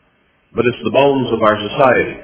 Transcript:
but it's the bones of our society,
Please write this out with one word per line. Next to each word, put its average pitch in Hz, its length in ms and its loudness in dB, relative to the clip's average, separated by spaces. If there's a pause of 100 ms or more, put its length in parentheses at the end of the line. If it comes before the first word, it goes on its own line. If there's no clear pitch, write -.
(560)
but 117 100 0
it's 120 180 -2
the - 80 -4
bones 135 420 2
of 110 100 -2
our 107 160 2
society, 104 640 0